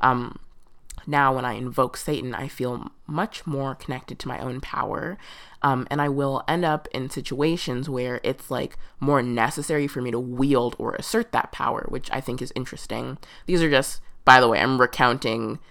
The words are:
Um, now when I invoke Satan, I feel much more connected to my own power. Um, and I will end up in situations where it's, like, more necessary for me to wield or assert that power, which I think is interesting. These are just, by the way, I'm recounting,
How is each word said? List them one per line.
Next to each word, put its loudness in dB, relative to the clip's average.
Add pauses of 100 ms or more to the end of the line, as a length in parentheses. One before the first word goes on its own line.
Um, 2 (680)
now 4
when -2
I -2
invoke -2
Satan, -4
I -6
feel -6 (160)
much -6
more -2
connected -10
to -10
my -6
own -8
power. -6 (440)
Um, 2
and 0
I 0
will -2
end 2
up 0
in -6
situations -2
where -4
it's, -4
like, -4 (240)
more 4
necessary 0
for -6
me -4
to -2
wield 2
or -4
assert -2
that 0
power, -4
which -6
I -2
think -6
is -8
interesting. -8 (280)
These 4
are 4
just, 4 (240)
by 12
the 8
way, 4
I'm 4
recounting, 2 (120)